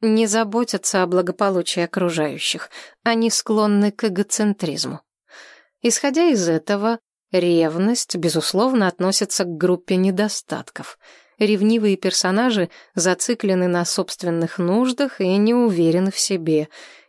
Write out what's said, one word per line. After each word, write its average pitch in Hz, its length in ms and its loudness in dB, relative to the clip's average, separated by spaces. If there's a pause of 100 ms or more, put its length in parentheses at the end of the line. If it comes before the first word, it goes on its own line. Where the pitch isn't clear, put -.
не 220 260 2
заботятся 214 760 -2
о 180 40 2
благополучии 180 760 0
окружающих, 165 880 -4 (340)
они 226 240 2
склонны 208 640 2
к - 120 -6
эгоцентризму. 185 1000 -2 (800)
Исходя 285 460 2
из 196 200 2
этого, 202 500 0 (320)
ревность, 175 840 0
безусловно, 185 720 0
относится 190 560 -2
к 175 100 -6
группе 180 420 0
недостатков. - 1000 -4 (400)
Ревнивые 214 600 2
персонажи 196 720 0 (240)
зациклены 185 720 0
на 175 160 0
собственных 170 720 -4
нуждах 247 640 0
и 185 160 2
не 208 160 2
уверены 185 580 2
в - 80 -8
себе. 156 520 -2 (380)